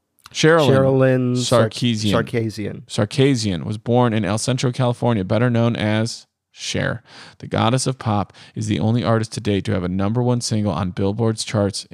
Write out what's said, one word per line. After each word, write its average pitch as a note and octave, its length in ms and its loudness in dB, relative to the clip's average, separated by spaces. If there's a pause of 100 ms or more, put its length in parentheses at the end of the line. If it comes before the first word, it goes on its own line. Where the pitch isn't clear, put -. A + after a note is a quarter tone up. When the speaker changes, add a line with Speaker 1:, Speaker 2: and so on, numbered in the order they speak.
(340)
Speaker 1:
Sherilyn D#3 340 4
Speaker 2:
Sherilyn C3 720 4
Sar-, A#2+ 320 2
Speaker 1:
Sarkeesian. A2 420 0
Speaker 2:
Sarkeesian. A2+ 760 -2
Speaker 1:
Sarkeesian G#2+ 760 0
was G#2+ 140 -6
born A#2+ 340 2
in G#2+ 140 0
El G2+ 120 0
Centro, B2+ 360 -2
California, A#2+ 500 0
better A2 260 0
known A#2 280 2
as G#2+ 500 -2 (240)
Cher. - 520 -4 (340)
The C#3+ 100 -16
goddess A2+ 400 0
of C3 100 -4
pop G#2 360 -2 (200)
is G#2+ 140 -6
the F#2 140 0
only A2+ 200 2
artist A2 340 0
to - 40 -8
date G2+ 240 0
to G#2+ 80 -4
have F#2+ 140 -2
a - 20 -2
number G2 340 -2
one A#2+ 200 0
single G#2 320 -2
on F#2 180 -2
Billboard's A2 540 -2
charts G2+ 480 -2